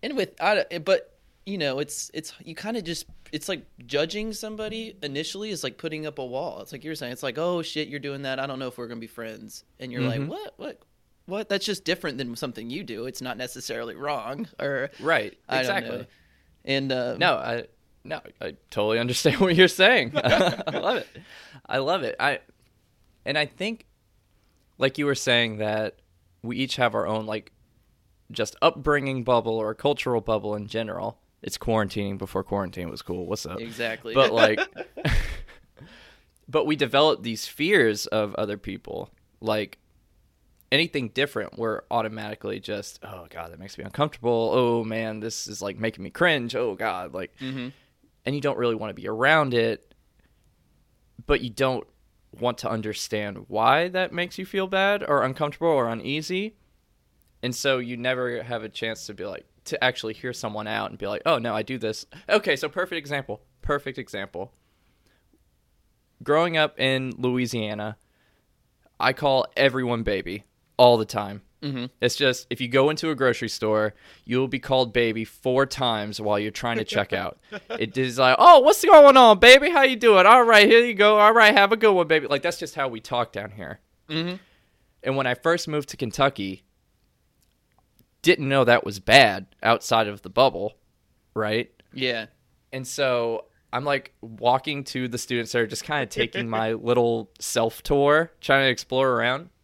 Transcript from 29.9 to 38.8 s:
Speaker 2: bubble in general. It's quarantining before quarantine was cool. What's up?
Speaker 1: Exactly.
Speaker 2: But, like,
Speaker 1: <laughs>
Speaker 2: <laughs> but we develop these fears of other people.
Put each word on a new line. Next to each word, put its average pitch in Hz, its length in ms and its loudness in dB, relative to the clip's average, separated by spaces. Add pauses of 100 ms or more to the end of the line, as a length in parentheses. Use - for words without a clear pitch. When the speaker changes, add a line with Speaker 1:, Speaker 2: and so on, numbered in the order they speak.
Speaker 2:
bubble 104 340 -4
in 104 120 -10
general. 104 520 -8 (240)
It's - 160 -12
quarantining 101 600 -4
before 95 240 -8
quarantine 92 480 -6
was - 120 -16
cool. 90 240 -8
What's 98 200 -8
up? - 140 -12
Speaker 1:
Exactly. 113 540 -10
Speaker 2:
But, 127 180 4
like, 110 260 4 (460)
Speaker 1:
<laughs> - 0 -
Speaker 2:
<laughs> - 1400 -6
but - 180 -2
we 151 100 0
develop 143 460 2
these 113 240 -8
fears 143 600 0
of 104 300 -4
other 104 200 -6
people. - 540 -12 (300)